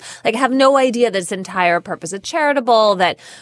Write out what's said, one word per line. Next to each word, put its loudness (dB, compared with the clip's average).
like, 0
have 0
no 4
idea 2
that -2
its -10
entire -2
purpose -10
is -8
charitable, 2
that 0